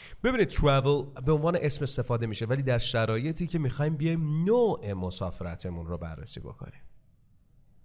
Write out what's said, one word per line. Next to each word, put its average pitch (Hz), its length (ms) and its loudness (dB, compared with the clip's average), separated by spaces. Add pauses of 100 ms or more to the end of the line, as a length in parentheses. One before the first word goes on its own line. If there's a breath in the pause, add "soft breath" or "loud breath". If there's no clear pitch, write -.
(240 loud breath)
ببینید 233 260 4
travel 139 760 4
به 151 80 4
عنوان 160 280 2
اسم 147 220 0
استفاده 120 440 0
می‌شه 110 200 -4
ولی 135 160 0
در 127 160 2
شرایطی 120 680 0
که 165 120 -2
می‌خوایم 147 380 0
بیایم 160 480 0
نوع 208 480 2
مسافرتمون 87 920 -6
رو 85 120 -4
بررسی 80 420 -8
بکنیم. - 400 -14 (1040)